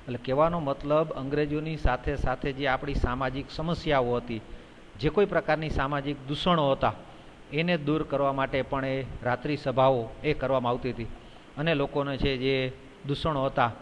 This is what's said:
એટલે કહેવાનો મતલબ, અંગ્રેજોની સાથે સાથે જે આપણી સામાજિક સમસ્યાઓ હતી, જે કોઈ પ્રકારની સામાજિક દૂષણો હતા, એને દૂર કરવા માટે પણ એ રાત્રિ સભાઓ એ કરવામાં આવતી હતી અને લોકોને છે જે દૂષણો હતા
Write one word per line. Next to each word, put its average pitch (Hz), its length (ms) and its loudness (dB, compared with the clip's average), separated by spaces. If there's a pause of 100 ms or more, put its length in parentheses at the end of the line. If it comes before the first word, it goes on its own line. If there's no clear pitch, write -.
એટલે 123 180 -8
કહેવાનો 156 420 2
મતલબ, 147 560 2
અંગ્રેજોની 151 600 -2
સાથે 143 400 2
સાથે 131 360 -2
જે 135 160 -2
આપણી 131 360 0
સામાજિક 131 460 -2
સમસ્યાઓ 139 680 0
હતી, 117 220 -6 (560)
જે 151 120 0
કોઈ 202 160 4
પ્રકારની 156 440 0
સામાજિક 143 460 -2 (100)
દૂષણો 156 380 2 (100)
હતા, 117 200 2 (580)
એને 165 260 2
દૂર 147 260 2
કરવા 139 280 0
માટે 135 320 0
પણ 135 200 -2
એ 135 220 -2 (160)
રાત્રિ 123 340 -2
સભાઓ 131 460 4 (200)
એ 147 120 2
કરવામાં 127 380 0
આવતી 127 200 -2
હતી 113 180 -6 (460)
અને 160 180 2
લોકોને 139 440 -2
છે 139 200 2
જે 131 340 0 (340)
દૂષણો 143 420 0
હતા 127 220 2 (120)